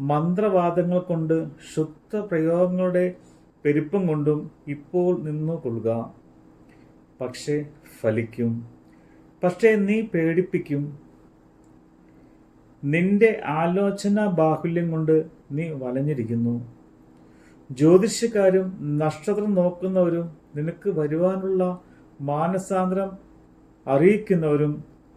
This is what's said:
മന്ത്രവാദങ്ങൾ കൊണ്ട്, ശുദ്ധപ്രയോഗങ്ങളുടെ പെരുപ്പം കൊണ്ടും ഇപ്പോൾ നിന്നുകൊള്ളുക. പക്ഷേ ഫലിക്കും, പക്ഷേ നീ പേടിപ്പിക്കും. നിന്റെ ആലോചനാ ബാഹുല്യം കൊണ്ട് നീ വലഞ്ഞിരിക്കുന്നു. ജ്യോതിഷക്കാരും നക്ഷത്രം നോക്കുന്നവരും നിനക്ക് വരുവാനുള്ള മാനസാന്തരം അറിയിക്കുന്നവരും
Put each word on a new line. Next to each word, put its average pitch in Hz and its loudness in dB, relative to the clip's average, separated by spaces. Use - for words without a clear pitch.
മന്ത്രവാദങ്ങൾ 175 2
കൊണ്ട്, 160 -2
ശുദ്ധപ്രയോഗങ്ങളുടെ 180 -2
പെരുപ്പം 151 0
കൊണ്ടും 151 0
ഇപ്പോൾ 175 -2
നിന്നുകൊള്ളുക. 131 -4
പക്ഷേ 147 -4
ഫലിക്കും, 117 -2
പക്ഷേ 202 4
നീ 208 2
പേടിപ്പിക്കും. 165 -2
നിന്റെ 196 4
ആലോചനാ 196 0
ബാഹുല്യം 170 0
കൊണ്ട് 160 2
നീ 160 -4
വലഞ്ഞിരിക്കുന്നു. 123 -4
ജ്യോതിഷക്കാരും 185 2
നക്ഷത്രം 202 -2
നോക്കുന്നവരും 180 0
നിനക്ക് 160 -4
വരുവാനുള്ള 180 -2
മാനസാന്തരം 185 -2
അറിയിക്കുന്നവരും 151 2